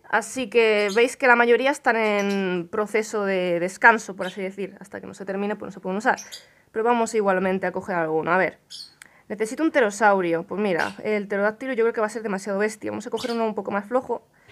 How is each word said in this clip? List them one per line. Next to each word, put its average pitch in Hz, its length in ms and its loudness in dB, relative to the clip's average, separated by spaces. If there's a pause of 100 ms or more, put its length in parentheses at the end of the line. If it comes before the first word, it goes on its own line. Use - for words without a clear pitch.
así 233 400 -2
que 214 480 4
veis 254 220 2
que 269 80 2
la 240 100 8
mayoría 240 340 4
están 254 260 2
en 202 760 0
proceso 214 540 -2
de 180 340 0
descanso, 202 560 2
por 185 120 -8
así 190 120 -10
decir. 196 400 -8
Hasta 185 180 -16
que 190 80 -14
no - 60 -14
se 190 140 -14
termine, 202 300 -4
pues 208 100 -14
no 190 60 -14
se 196 80 -18
pueden 190 180 -4
usar. 226 180 0 (560)
Pero 220 100 -4
vamos 233 320 2
igualmente 190 520 0
a 180 60 -2
coger 185 240 -6
alguno. 160 360 0
A 185 60 4
ver. 170 200 0 (720)
Necesito 220 340 -6
un 320 80 2
pterosaurio. 202 760 2
Pues 185 140 -8
mira, 196 460 0
el 208 240 -2
pterodáctilo 214 460 -2
yo 226 100 2
creo 226 80 2
que 226 80 -4
va 214 60 2
a - 20 -8
ser 220 140 -8
demasiado 196 360 -4
bestia. 214 320 -4
Vamos 214 160 -8
a 247 40 -12
coger 233 220 -4
uno 226 120 -2
un 220 100 -2
poco 202 180 -6
más 202 120 -2
flojo. 247 420 -4 (260)